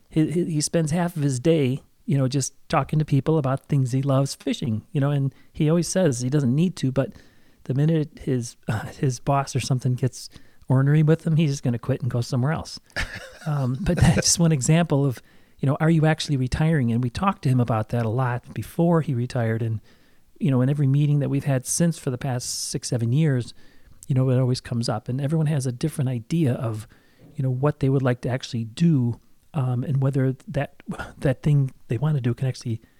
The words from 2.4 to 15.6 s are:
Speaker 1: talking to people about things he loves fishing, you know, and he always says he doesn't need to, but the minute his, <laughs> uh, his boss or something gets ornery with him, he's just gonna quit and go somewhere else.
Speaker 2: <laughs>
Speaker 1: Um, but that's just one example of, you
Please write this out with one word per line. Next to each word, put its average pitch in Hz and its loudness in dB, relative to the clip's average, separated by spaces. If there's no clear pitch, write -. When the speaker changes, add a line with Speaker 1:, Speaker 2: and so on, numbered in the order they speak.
Speaker 1:
talking 151 0
to 151 0
people 151 2
about 135 -2
things 131 0
he 135 0
loves 135 0
fishing, 113 -4
you 151 -2
know, 139 0
and 139 -2
he 151 0
always 165 2
says 147 0
he 127 -2
doesn't 135 2
need 170 0
to, 131 -2
but 131 -2
the 135 -4
minute 151 2
his, 123 -4
<laughs> - -10
uh, 107 -4
his 131 -4
boss 139 -2
or 127 0
something 127 0
gets - -4
ornery 139 4
with 160 2
him, 160 2
he's 151 2
just 139 -8
gonna 120 -2
quit - -4
and 123 -4
go 123 -2
somewhere 131 -2
else. - -8
Speaker 2:
<laughs> - -4
Speaker 1:
Um, 135 -2
but 180 0
that's 165 6
just - 0
one 170 4
example 151 2
of, 131 -2
you - -2